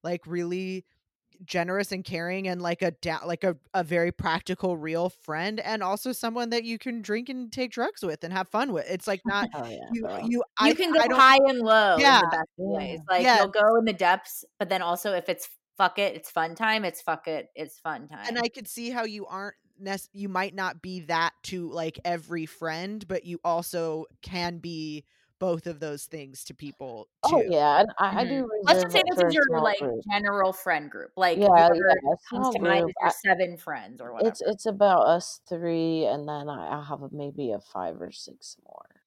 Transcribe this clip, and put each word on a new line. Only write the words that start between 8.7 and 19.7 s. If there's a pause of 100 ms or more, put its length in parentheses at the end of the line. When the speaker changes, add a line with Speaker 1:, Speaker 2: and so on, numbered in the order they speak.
Speaker 1:
with.
It's,
like,
not,
Speaker 2:
<laughs>
Oh,
yeah,
Speaker 1:
you,
Speaker 2:
girl.
Speaker 1:
you, (140)
I,
Speaker 3:
You
can
go
Speaker 1:
I
don't
Speaker 3:
high (100)
and
low
in
Speaker 1:
Yeah.
Speaker 3:
the
best (100)
Speaker 2:
Yeah.
Speaker 3:
ways. (100)
Like,
Speaker 1:
Yes.
Speaker 3:
you'll
go
in
the
depths, (140)
but
then
also
if
it's (280)
fuck
it,
it's
fun
time,
it's
fuck
it,
it's
fun (200)
Speaker 1:
And
Speaker 3:
time.
Speaker 1:
I
could
see
how
you
aren't (220)